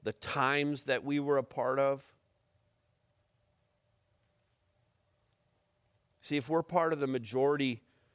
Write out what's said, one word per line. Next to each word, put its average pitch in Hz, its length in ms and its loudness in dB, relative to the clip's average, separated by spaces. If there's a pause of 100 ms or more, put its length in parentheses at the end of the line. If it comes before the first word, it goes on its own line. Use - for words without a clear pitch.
the 107 100 -4
times 143 720 0
that 127 200 -2
we 143 160 -2
were 143 180 2
a 131 60 0
part 131 340 -2
of. 139 240 2 (4000)
See, - 160 -4
if 131 120 -4
we're 160 160 2
part 165 280 2
of 156 60 -2
the 139 80 0
majority 131 760 0 (340)